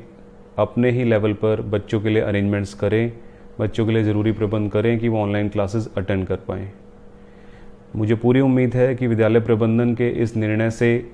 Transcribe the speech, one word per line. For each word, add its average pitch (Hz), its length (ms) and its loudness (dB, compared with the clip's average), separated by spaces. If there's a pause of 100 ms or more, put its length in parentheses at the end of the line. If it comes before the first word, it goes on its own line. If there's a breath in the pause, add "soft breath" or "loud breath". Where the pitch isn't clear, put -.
(580)
अपने 120 340 2
ही 123 120 0
लेवल 107 300 2
पर 110 280 0
बच्चों 107 400 -2
के 107 80 -2
लिए 107 120 2
अरेंजमेंट्स 101 520 0
करें, 110 380 0 (480 loud breath)
बच्चों 107 260 0
के 113 60 2
लिए 110 120 2
ज़रूरी 107 280 2
प्रबंध 107 400 -2
करें 110 280 2
कि 117 100 0
वो 110 140 0
ऑनलाइन 104 260 -2
क्लासेस 104 480 -2
अटेंड 95 300 -2
कर 92 100 -4 (100)
पाएँ। 95 240 -8 (1200 loud breath)
मुझे 110 200 0
पूरी 120 260 4
उम्मीद 127 340 2
है 127 200 2
कि 127 120 -2
विद्यालय 113 320 2
प्रबंधन 113 560 2
के 120 140 0 (140)
इस 113 120 -2
निर्णय 107 360 0
से 117 260 2 (160)